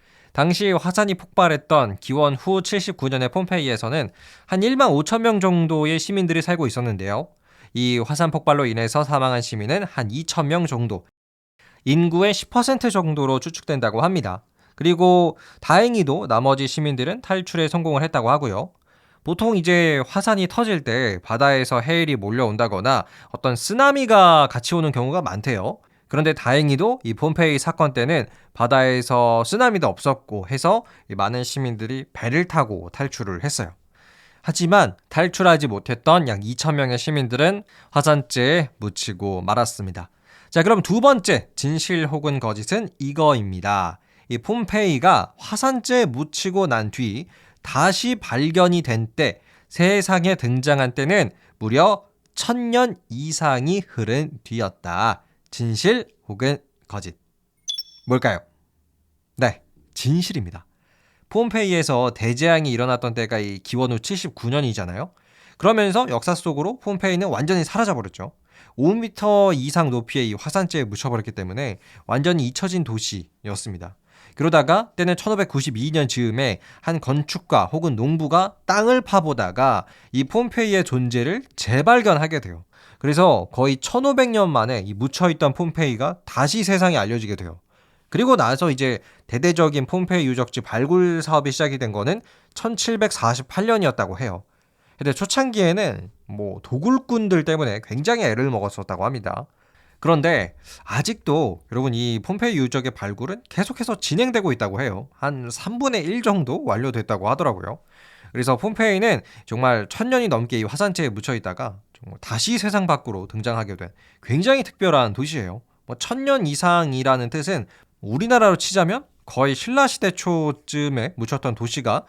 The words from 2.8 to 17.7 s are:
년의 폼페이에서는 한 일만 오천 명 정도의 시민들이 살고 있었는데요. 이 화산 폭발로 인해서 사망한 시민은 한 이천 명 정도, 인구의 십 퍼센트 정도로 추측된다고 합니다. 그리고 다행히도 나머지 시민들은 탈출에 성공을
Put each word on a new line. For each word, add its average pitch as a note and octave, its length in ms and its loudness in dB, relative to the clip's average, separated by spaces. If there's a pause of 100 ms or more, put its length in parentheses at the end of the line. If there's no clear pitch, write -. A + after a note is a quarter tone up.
년의 B2+ 180 -2
폼페이에서는 C#3+ 800 -2 (380)
한 F#3+ 160 0
일만 C4 260 4
오천 D#3+ 320 0
명 A3 200 2
정도의 D#3+ 580 2
시민들이 E3+ 420 -2
살고 E3 260 -2
있었는데요. G#2+ 640 -4 (460)
이 B2 240 0
화산 D3 320 0
폭발로 D3 340 2
인해서 A#2 400 0
사망한 C3 380 0
시민은 A#2+ 420 -4
한 B2 260 -6
이천 D3+ 380 -4
명 E3+ 160 2
정도, A#2 420 -4 (800)
인구의 E3+ 480 4
십 - 160 -6
퍼센트 B3 420 0
정도로 D3 500 0
추측된다고 B2 600 -4
합니다. C3+ 420 -2 (320)
그리고 F3 600 4 (240)
다행히도 F#3+ 680 2
나머지 C3 380 2
시민들은 D3 540 -4
탈출에 F3 480 -2
성공을 D#3+ 360 0